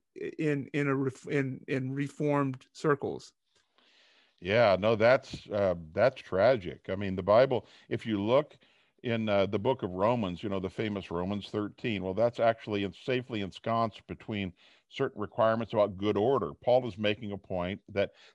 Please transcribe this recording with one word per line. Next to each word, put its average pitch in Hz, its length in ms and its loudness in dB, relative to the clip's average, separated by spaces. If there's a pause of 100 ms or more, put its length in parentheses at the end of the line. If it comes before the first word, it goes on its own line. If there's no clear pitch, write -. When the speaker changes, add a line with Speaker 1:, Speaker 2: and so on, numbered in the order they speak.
(400)
Speaker 1:
in, 147 340 -2
in 147 140 0
a 135 80 2
ref-, 135 320 -4
in, 135 400 -4
in 131 260 -4
Reformed 143 800 -2
circles. 110 640 -4 (1080)
Speaker 2:
Yeah, 101 360 4
no, 107 200 2
that's, 120 500 2
uh, 98 280 0 (180)
that's 110 280 2
tragic. 92 680 0
I 95 60 -4
mean, 98 200 -4
the 92 80 -2
Bible, 113 420 6 (220)
if - 180 -6
you 107 160 0
look 127 360 0 (460)
in, 113 260 -2
uh, 101 160 4
the 98 140 -2
book 123 240 -2
of 98 80 -4
Romans, 95 500 0
you 107 80 -6
know, 98 100 -4
the 92 100 -4
famous 104 420 -6
Romans 92 380 -4
thirteen. 104 540 -6
Well, 92 100 -4
that's 117 260 0
actually 110 440 0
in-, 92 100 -4
safely 123 480 -4
ensconced 113 640 -4
between 98 460 -6 (360)
certain 127 320 -4
requirements 113 520 0
about 104 240 2
good 101 200 0
order. 107 340 2 (120)
Paul 127 240 4
is 95 100 -10
making 104 340 -2
a 101 60 -8
point 92 440 -6 (120)
that 98 180 0 (240)